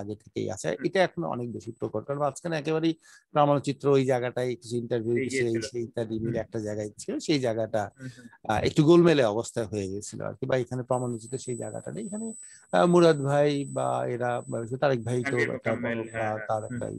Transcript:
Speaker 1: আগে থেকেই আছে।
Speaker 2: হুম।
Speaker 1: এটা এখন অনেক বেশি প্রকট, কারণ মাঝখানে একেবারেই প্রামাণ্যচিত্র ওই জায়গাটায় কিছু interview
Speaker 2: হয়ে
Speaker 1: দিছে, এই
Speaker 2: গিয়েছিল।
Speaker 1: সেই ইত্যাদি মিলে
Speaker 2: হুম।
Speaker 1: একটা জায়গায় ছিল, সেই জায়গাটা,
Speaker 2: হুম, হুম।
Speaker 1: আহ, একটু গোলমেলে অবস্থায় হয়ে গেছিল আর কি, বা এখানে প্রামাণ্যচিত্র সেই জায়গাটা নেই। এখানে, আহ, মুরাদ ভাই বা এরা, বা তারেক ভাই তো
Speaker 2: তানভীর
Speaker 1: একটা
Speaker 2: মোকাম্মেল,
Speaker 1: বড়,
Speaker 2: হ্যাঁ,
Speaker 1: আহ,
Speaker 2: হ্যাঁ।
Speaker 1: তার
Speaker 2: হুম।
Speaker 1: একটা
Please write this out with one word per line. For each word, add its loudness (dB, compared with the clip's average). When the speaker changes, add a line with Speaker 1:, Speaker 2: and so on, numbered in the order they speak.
Speaker 1:
আগে -8
থেকেই -6
আছে। -4
Speaker 2:
হুম। -4
Speaker 1:
এটা 0
এখন -8
অনেক -4
বেশি -10
প্রকট, -4
কারণ -6
মাঝখানে -4
একেবারেই 0
প্রামাণ্যচিত্র 4
ওই 6
জায়গাটায় 0
কিছু -8
interview 0
Speaker 2:
হয়ে 2
Speaker 1:
দিছে, 0
এই 2
Speaker 2:
গিয়েছিল। 0
Speaker 1:
সেই -4
ইত্যাদি -4
মিলে -2
Speaker 2:
হুম। -4
Speaker 1:
একটা -6
জায়গায় -4
ছিল, -6
সেই 2
জায়গাটা, 0
Speaker 2:
হুম, -12
হুম। -20
Speaker 1:
আহ, 2
একটু 4
গোলমেলে 8
অবস্থায় -4
হয়ে -2
গেছিল -10
আর -10
কি, -8
বা 2
এখানে -6
প্রামাণ্যচিত্র -4
সেই -6
জায়গাটা -10
নেই। -8
এখানে, -8
আহ, 6
মুরাদ 8
ভাই 4
বা 0
এরা, -2
বা -6
তারেক 2
ভাই 0
তো -2
Speaker 2:
তানভীর 0
Speaker 1:
একটা -4
Speaker 2:
মোকাম্মেল, -4
Speaker 1:
বড়, -6
Speaker 2:
হ্যাঁ, -4
Speaker 1:
আহ, -2
Speaker 2:
হ্যাঁ। -8
Speaker 1:
তার -2
Speaker 2:
হুম। -10
Speaker 1:
একটা -6